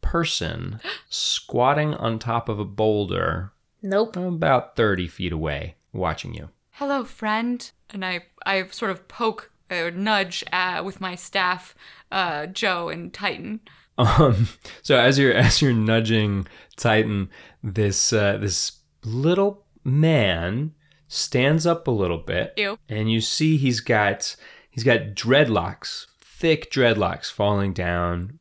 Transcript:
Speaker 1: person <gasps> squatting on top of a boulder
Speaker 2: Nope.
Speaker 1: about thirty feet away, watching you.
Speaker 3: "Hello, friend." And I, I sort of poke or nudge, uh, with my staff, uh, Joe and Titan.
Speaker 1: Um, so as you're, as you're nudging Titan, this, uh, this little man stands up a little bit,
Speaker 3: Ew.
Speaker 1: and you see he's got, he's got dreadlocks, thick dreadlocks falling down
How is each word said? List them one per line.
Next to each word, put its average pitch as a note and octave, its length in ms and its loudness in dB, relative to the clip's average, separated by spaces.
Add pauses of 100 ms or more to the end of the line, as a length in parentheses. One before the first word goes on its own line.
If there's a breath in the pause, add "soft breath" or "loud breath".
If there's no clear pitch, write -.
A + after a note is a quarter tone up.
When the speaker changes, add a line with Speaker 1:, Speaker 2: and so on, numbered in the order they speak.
Speaker 1:
person F2+ 800 -2 (140)
<gasps> - 140 -18
squatting C#3+ 840 0
on A2+ 260 -4
top A#2 280 -4
of G#2 120 -4
a G#2 40 -4
boulder F#2+ 880 -2 (300)
Speaker 2:
Nope. G#3 340 -2
Speaker 1:
about E3 600 -2
thirty F#2+ 320 0
feet F2 240 -6
away, D#2 440 -6 (160)
watching - 420 -4
you. - 160 -14 (220)
Speaker 3:
"Hello, C#4 320 -4
friend." A#3 680 -4 (200)
And F#3+ 140 -10
I, F3+ 160 -6 (240)
I F#3+ 240 -2
sort G#3 220 -6
of F3 180 -8
poke A3 420 -4 (200)
or F3 200 -4
nudge, F#3+ 600 -2
uh, F3+ 320 -2
with F#3+ 160 -10
my F#3 160 -8
staff, - 580 -4 (380 loud breath)
uh, E3 340 -2
Joe F3+ 420 -2
and E3+ 240 -10
Titan. G3+ 480 -8 (380 soft breath)
Speaker 1:
Um, A#2 500 6 (340 loud breath)
so C3+ 140 2
as C3 220 6
you're, C3+ 160 6
as A2+ 260 4
you're C3+ 140 4
nudging A2 720 2 (300 loud breath)
Titan, G#2+ 540 2 (320 loud breath)
this, G2+ 500 0
uh, G#2 260 2
this G2+ 400 -4 (260)
little F3 640 0 (180)
man B2+ 880 2 (360 soft breath)
stands D3 580 0
up E3 220 0
a - 20 0
little F#2 280 0
bit, - 380 -4
Speaker 3:
Ew. G#2 220 -4 (100)
Speaker 1:
and A2 220 -2
you A2+ 100 2
see D#3 360 0
he's C3 240 0
got, G#2 560 0 (340 loud breath)
he's A2+ 140 -8
got A#2 160 4 (140)
dreadlocks, A2+ 920 0 (140)
thick - 500 -2
dreadlocks G#2 600 2
falling G2+ 420 0
down F2 680 -2